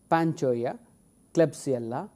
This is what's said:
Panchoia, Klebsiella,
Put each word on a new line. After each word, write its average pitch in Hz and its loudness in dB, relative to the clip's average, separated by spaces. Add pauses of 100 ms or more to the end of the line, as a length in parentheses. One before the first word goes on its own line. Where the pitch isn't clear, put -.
Panchoia, 156 0 (560)
Klebsiella, 139 0